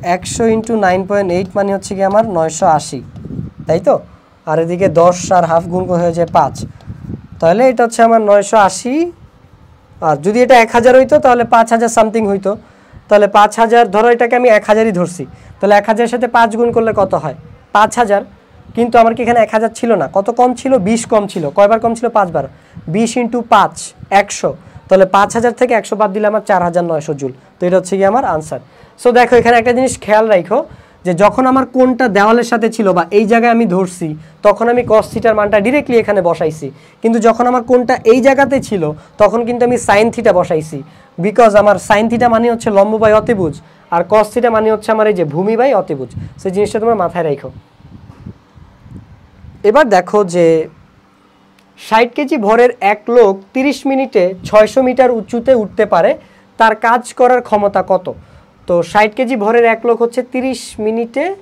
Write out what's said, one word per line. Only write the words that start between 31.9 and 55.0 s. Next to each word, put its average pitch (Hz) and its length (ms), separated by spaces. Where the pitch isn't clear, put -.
দেওয়ালের 226 340
সাথে 226 240
ছিল 208 120
বা 170 60
এই 220 140
জায়গায় 233 260
আমি 233 80
ধরছি, 180 320
তখন 208 280
আমি 247 80
cos 214 220
theta-র 220 260
মানটা 208 260
directly 262 380
এখানে 208 260
বসাইছি, 156 380
কিন্তু 226 160
যখন 226 240
আমার 247 180
কোণটা 247 260
এই 262 160
জায়গাতে 269 300
ছিল 185 160
তখন 208 260
কিন্তু 240 200
আমি 247 100
sin 214 280
theta 220 240
বসাইছি, 156 380
because 214 360
আমার 202 160
sin 214 240
theta 240 240
মানে 226 180
হচ্ছে 226 240
লম্ব 208 160
by 214 160
অতিভুজ, 190 340
আর 175 60
cos 214 220
theta 240 220
মানে 220 200
হচ্ছে 214 200
আমার 214 160
এই 202 80
যে 165 140
ভূমি 190 280
by 269 100
অতিভুজ। 131 280
সেই 190 140
জিনিসটা 208 280
তোমরা 226 200
মাথায় 170 240
রাখো। 131 240
এবার 285 160
দেখো 180 240
যে 175 120
ষাট 233 300
কেজি 294 200
ভরের 240 240
এক 208 80
লোক 214 180
তিরিশ 262 220
মিনিটে 262 340
ছয়শো 214 400
মিটার 254 220